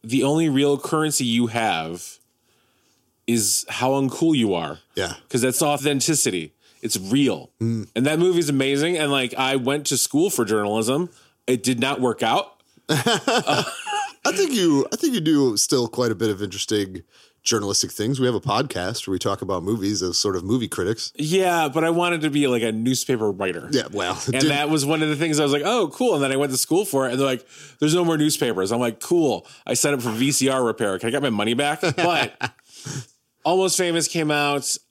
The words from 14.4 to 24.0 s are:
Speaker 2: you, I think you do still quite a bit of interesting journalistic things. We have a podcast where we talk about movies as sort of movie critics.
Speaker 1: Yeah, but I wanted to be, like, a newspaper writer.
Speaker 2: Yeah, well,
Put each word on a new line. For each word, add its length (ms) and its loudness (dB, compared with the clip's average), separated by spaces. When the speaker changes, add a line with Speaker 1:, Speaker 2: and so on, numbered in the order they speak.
Speaker 2:
you, 400 2
I 40 -6
think 180 0
you 60 0
do 360 4
still 320 2
quite 220 0
a 60 0
bit 140 0
of 120 -2
interesting 600 -4
journalistic 480 0
things. 280 -2
We 60 4
have 100 2
a 40 0
podcast 680 -2
where 60 -2
we 60 -2
talk 240 -2
about 220 -4
movies 380 -2
as 160 -2
sort 180 0
of 80 -6
movie 240 -2
critics. 480 -4
Speaker 1:
Yeah, 520 0
but 160 0
I 60 2
wanted 320 0
to 80 0
be, 180 2
like, 140 2
a 100 0
newspaper 580 0
writer. 420 -4
Speaker 2:
Yeah, 200 0
well, 220 -2